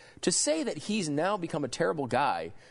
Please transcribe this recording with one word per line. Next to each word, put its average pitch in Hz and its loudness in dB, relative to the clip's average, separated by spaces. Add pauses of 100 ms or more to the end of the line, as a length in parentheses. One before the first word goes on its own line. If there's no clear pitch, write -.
(220)
To 185 2
say 302 2
that 180 -4
he's 196 -2
now 165 2
become 160 -4
a - -4
terrible 165 0
guy 110 0 (180)